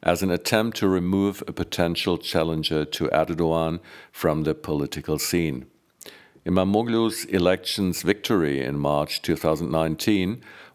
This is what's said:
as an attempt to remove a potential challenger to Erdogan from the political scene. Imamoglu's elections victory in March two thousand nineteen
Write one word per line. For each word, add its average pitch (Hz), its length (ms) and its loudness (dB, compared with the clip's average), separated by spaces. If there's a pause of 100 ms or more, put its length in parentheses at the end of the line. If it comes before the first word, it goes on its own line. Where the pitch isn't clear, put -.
as 85 220 2
an 95 80 2
attempt 110 460 0
to 104 100 2
remove 95 580 2
a - 80 -10
potential 87 640 0
challenger 80 680 0
to - 180 -6 (180)
Erdogan 82 580 0 (320)
from 78 340 0
the 76 100 0
political 73 640 -4
scene. 78 480 -2 (760)
Imamoglu's 104 840 2
elections 92 760 0
victory 78 680 0
in 71 120 -2
March 73 420 0
two 82 140 0
thousand 78 340 0
nineteen 92 720 0 (340)